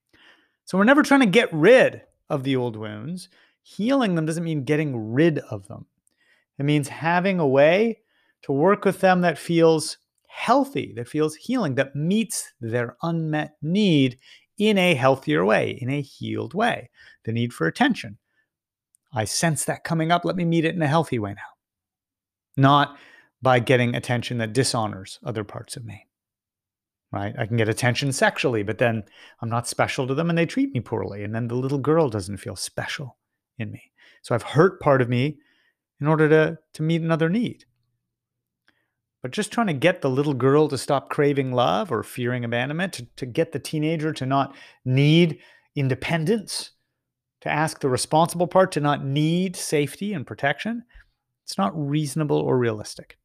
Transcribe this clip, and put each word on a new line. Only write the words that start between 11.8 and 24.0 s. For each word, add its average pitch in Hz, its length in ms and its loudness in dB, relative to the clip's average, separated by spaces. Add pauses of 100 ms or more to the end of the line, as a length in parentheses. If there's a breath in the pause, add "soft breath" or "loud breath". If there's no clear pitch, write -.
meets 180 640 -2
their 120 420 -4
unmet 156 600 -4
need 156 560 2 (400 soft breath)
in 208 200 2
a 180 160 4
healthier 135 500 2
way, 139 360 0
in 123 100 -6
a 143 100 -2
healed 110 540 -8
way. 208 360 -2 (340 soft breath)
The 113 80 -6
need 120 200 -2
for 160 140 -4
attention. 170 520 -2 (920)
I 110 120 -2
sense 160 400 -2
that 139 200 -6
coming 160 260 -2
up. 175 140 2
Let 170 120 -2
me 180 80 -2
meet 170 200 2
it 165 100 -2
in 175 80 -2
a 147 60 2
healthy 143 300 0
way 101 140 -4
now. - 200 -16 (1040)
Not 139 420 4 (420 loud breath)
by 127 180 4
getting 120 360 2
attention 120 440 -4